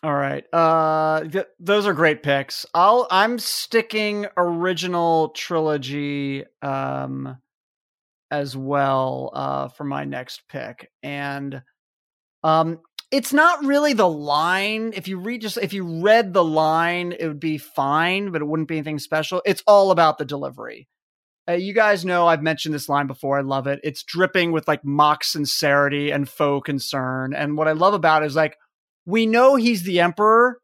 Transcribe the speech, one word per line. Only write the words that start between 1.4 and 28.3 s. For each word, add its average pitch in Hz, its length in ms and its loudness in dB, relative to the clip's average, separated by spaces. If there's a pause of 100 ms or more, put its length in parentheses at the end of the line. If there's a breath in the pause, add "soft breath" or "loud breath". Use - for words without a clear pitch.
those 202 260 0
are 202 80 0
great 151 300 2
picks. 139 500 -2
I'll, 208 380 4
I'm 214 280 2
sticking 214 840 -2 (120)
original 170 920 0
trilogy, 143 1120 -4 (180)
um, 135 760 -6 (920)
as 143 280 -6
well, 135 760 -2
uh, 139 360 -6
for - 160 -16
my 139 200 -6
next 127 440 -12
pick. - 420 -14 (120)
And, 139 580 -10 (800)
um, 160 360 2 (300)
it's - 220 0
not 302 320 4
really 285 300 2
the 208 140 4
line. 175 840 0
If 190 140 -10
you 190 100 -6
read, 220 240 -8
just, 214 160 -8
if 202 140 -4
you 170 300 -6
read 208 320 4
the 185 100 4
line, 165 720 0
it 165 80 -6
would 151 140 -6
be 156 180 -4
fine, 165 720 -2
but 160 100 -4
it 151 40 -4
wouldn't 156 220 -2
be 160 80 -4
anything 151 240 -6
special. 156 460 -4
It's 196 200 0
all 196 260 8
about 160 260 4
the 151 80 -6
delivery. 127 640 -10 (600)
Uh, 170 40 0
you 190 200 -2
guys 208 300 4
know 175 240 2
I've 160 160 2
mentioned 156 320 -2
this 143 140 -10
line 143 180 0
before. 139 320 -4
I 139 40 -2
love 135 220 -4
it. 139 160 -4
It's 147 220 -8
dripping 180 480 0
with, 160 160 -2
like, 147 160 -2
mock 151 400 2
sincerity 143 880 0
and 143 160 -2
faux 143 380 -2
concern. 131 680 -6
And 147 240 -4
what 156 120 2
I - 20 2
love 175 220 4
about 156 300 2
it - 20 -2
is, 139 100 -4